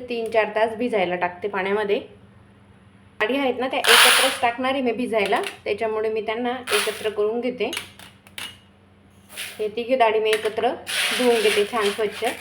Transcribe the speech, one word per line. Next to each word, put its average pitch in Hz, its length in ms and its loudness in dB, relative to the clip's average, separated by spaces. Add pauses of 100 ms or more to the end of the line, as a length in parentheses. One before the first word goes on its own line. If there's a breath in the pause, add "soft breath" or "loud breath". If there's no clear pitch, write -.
तीन 226 220 -4
चार 214 140 4
तास 214 320 0
भिजायला 202 400 0
टाकते 180 320 -4
पाण्यामध्ये. 202 680 -2 (1040)
डाळी 233 180 0
आहेत 262 200 0
ना, 254 100 -2
त्या 277 100 -4
एकत्रच - 640 4
टाकणार 254 300 0
आहे 277 100 0
मी 240 100 0
भिजायला, 220 480 0 (240)
त्याच्यामुळे 220 480 -2
मी 220 80 -2
त्यांना 226 300 -4
एकत्र 214 600 -2
करून 214 300 -2
घेते. 240 300 -4 (1900)
हे 214 100 -2
तिघी 233 280 -2
डाळी 220 240 6
मी 214 100 2
एकत्र 214 380 2 (500)
धुवून 247 160 6
घेते 208 380 4
छान 208 180 0
स्वच्छ, 208 340 -2 (160)